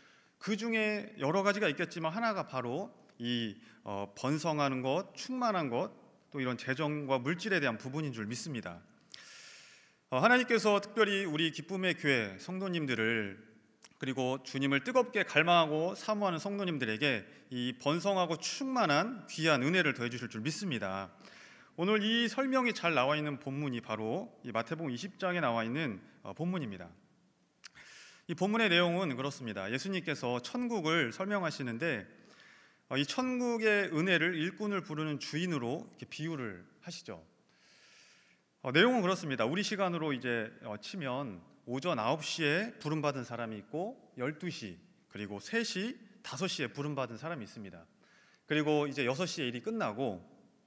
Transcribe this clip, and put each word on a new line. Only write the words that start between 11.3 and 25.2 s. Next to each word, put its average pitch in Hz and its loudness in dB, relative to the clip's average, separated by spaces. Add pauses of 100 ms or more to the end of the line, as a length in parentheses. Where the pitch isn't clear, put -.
기쁨의 185 -2
교회 120 2
성도님들을, 123 -2 (540)
그리고 131 -2
주님을 139 2
뜨겁게 233 2
갈망하고 165 4
사모하는 208 0
성도님들에게 147 0 (240)
이 123 -4
번성하고 170 2
충만한 220 0
귀한 156 4
은혜를 156 4
더해주실 120 -2
줄 110 -6
믿습니다. 110 -4 (680)
오늘 208 4
이 233 4
설명이 262 2
잘 170 0
나와 135 6
있는 151 -2
본문이 135 -4
바로 113 -4
이 123 -8
마태복음 151 -2
이십 127 -8
장에 180 0